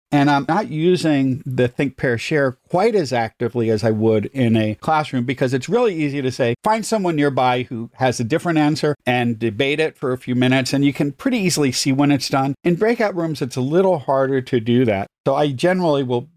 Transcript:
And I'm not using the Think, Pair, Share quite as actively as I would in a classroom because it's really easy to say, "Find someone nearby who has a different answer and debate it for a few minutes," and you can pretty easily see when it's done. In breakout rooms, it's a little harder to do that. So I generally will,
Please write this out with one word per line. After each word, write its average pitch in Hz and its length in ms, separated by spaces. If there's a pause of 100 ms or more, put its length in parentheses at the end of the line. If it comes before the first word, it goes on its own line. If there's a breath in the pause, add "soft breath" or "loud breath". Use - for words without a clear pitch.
(120)
And 143 180
I'm 139 160
not 175 240
using 151 720
the 127 220
Think, 135 300
Pair, 120 220
Share 139 340 (180)
quite 208 240
as 147 180
actively 117 560
as 110 140
I 113 80
would 110 360
in 117 300
a 110 200
classroom 151 480
because 123 280
it's 135 160
really 214 280
easy 143 260
to 127 80
say, 120 320
"Find 214 240
someone 180 300
nearby 127 460
who 120 320
has 127 260
a 123 40
different 156 340
answer 147 360 (100)
and 120 360
debate 135 400
it 156 160
for 127 160
a 127 60
few 123 180
minutes," 127 360
and 139 120
you 143 80
can 143 180
pretty 240 280
easily 151 340
see - 180
when 143 220
it's 135 160
done. 139 340
In 175 140
breakout 214 400
rooms, 160 260
it's 127 140
a 131 40
little 175 380
harder 135 420
to 127 200
do 120 240
that. 101 240 (180)
So 139 80
I 147 180
generally 170 500
will, 123 340